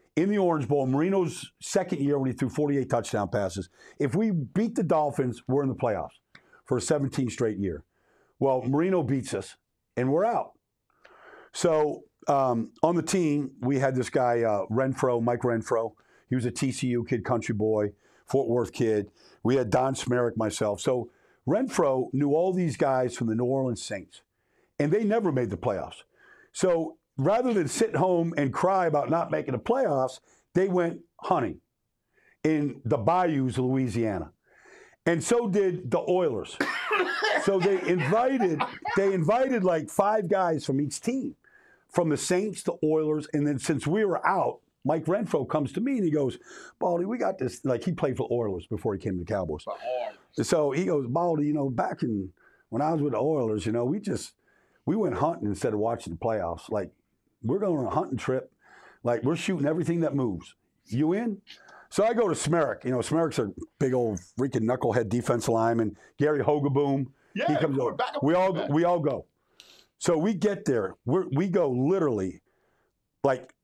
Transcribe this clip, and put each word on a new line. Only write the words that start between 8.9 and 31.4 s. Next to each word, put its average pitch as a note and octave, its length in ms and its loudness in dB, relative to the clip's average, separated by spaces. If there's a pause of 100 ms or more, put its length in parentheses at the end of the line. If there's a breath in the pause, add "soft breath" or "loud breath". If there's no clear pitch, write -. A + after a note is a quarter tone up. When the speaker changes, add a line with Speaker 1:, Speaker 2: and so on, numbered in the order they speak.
Speaker 1:
beats C3 300 -2
us, G2 240 -8 (400)
and B2+ 160 0
we're F3 140 2
out. A3+ 260 -2 (1040 loud breath)
So, D#3 480 2 (260)
um, C3 440 2 (100)
on E3+ 140 4
the D#3+ 60 2
team, D#3 580 0
we C3 180 0
had C3+ 160 2
this B2+ 160 -2
guy, A#2+ 320 2
uh, G#2+ 240 0
Renfro, B2+ 560 0
Mike A#2+ 180 0
Renfro, A#2 520 0 (360 soft breath)
he B2 60 -2
was B2+ 100 0
a B2 60 0
T B2+ 220 -2
C - 160 -2
U A#2+ 160 0
kid, A#2 200 -2
country A#2+ 300 -2
boy, G#2+ 380 0 (340 soft breath)
Fort C3+ 220 2
Worth A#2 240 0
kid. G#2+ 380 0 (320 soft breath)
We C3+ 140 4
had B2 140 0
Don C3 240 2
Smerrick, B2 420 0
myself. G#2+ 440 -2
So B2+ 300 -2 (360 soft breath)
Renfro D3 680 0
knew C#3+ 220 2
all F3+ 180 2
these F3 240 -2
guys B2+ 400 0
from A#2 120 -2
the A2 60 0
New A#2+ 100 0
Orleans B2+ 380 -2
Saints, - 400 -12 (560)
and D3+ 140 2
they A3 120 2
never G#3 280 2
made B2 180 0
the G2 60 -4
playoffs. F#2 460 -4 (500 soft breath)
So E3 440 0 (200)
rather A3 380 2
than E3+ 140 2
sit A3 280 0
home E3+ 400 2
and C#3+ 160 0
cry F#3 340 2
about C#3+ 240 0
not E3 200 0
making D3+ 220 -2
the A#2+ 60 -2
playoffs, D#3 640 0 (340 soft breath)
they F#3+ 140 4
went F3+ 320 0 (200)
hunting B2+ 400 0 (840 soft breath)